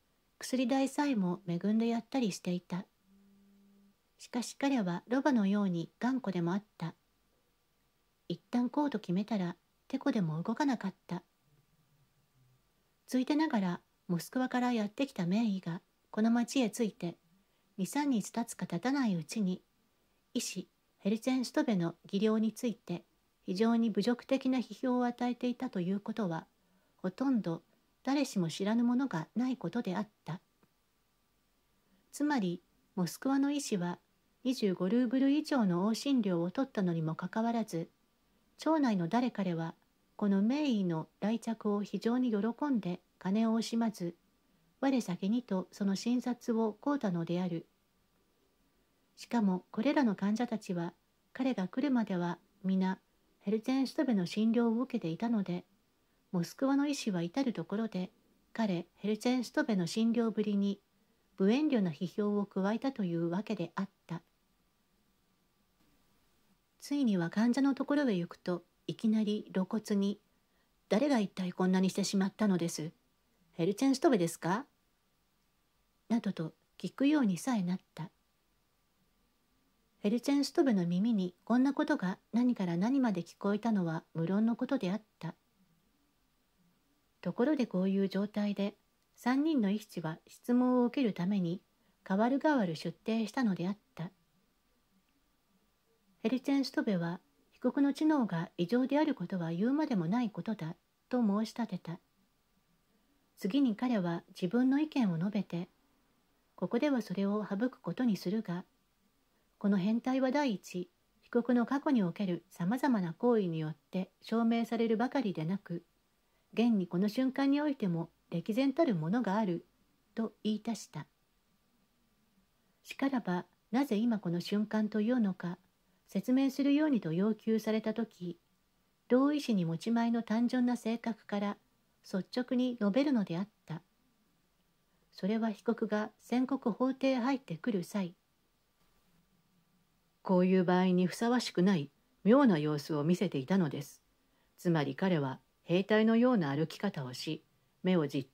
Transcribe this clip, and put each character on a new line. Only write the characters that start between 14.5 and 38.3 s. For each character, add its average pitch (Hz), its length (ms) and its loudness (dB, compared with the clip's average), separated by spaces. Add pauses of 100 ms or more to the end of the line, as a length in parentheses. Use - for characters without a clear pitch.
ら 247 100 0
や 220 140 0
っ 202 40 -6
て 277 160 -2
き 277 60 -14
た 175 140 -4
名 202 180 2
医 196 160 0
が、 175 220 -8 (300)
こ 214 100 -2
の 226 100 4
町 240 300 0
へ 220 80 2
着 233 160 -2
い 196 80 -4
て、 - 240 -8 (600)
二、 190 80 -2
三 285 240 -2
日 226 220 -2
経 233 180 -4
つ - 60 -12
か 180 100 -6
経 170 140 -4
た 254 140 -2
な 277 140 0
い 190 80 2
う 160 100 -4
ち - 160 -6
に、 185 200 -2 (720)
医 247 60 -2
師、 - 300 -10 (300)
ヘ 196 120 0
ル 220 80 0
ツ - 100 -4
ェ 262 100 2
ン 240 60 -2
ス - 60 -10
ト 302 120 0
ベ 220 120 0
の 170 200 0 (100)
技 196 140 -4
量 214 200 2
に 220 120 0
つ - 160 -10
い 208 60 -2
て、 - 320 -10 (400)
非 185 100 -4
常 226 200 2
に 226 160 2
侮 202 100 0
辱 240 240 -2
的 269 240 0
な 262 80 0
批 214 160 -6
評 247 240 -2
を 247 80 0
与 247 260 -4
え 240 40 -4
て 247 120 -4
い 240 80 -2
た 254 140 -8
と 196 100 -6
い 175 140 -2
う 202 60 -2
こ 220 140 -8
と 214 140 -4
は、 165 200 -6 (500)
ほ 190 140 -4
と 262 180 -2
ん 240 120 2
ど 165 200 -4 (420)
誰 277 220 0
し - 140 -4
も 165 100 2
知 190 160 -6
ら 214 100 0
ぬ 240 80 2
も 240 120 2
の 262 120 0
が 160 280 -4
な 247 120 0
い 262 80 -2
こ 165 140 -6
と 240 140 -4
で 180 120 -4
あ 208 60 -2
っ 202 80 -6 (160)
た。 160 160 -8 (1700)
つ - 120 -4
ま 294 160 2
り、 180 220 -2 (340)
モ 180 100 0
ス - 140 -8
ク - 100 -2
ワ 277 100 2
の 277 120 2
医 285 100 -2
師 214 160 -4
は、 175 220 -4 (440)
二 254 120 0
十 196 180 0
五 180 160 -2
ル 247 160 2
ー - 20 -2
ブ 262 120 0
ル 277 120 4
以 302 120 2
上 262 220 0
の 185 240 2
往 226 40 0
診 262 280 0
料 180 200 0
を 175 100 -2
取 269 160 -2
っ - 40 -18
た 214 100 -2
の 175 120 2
に 165 100 -2
も 156 120 -2
か 180 140 -8
か 220 120 -4
わ 233 120 0
ら 226 100 -2
ず、 170 260 -6 (680)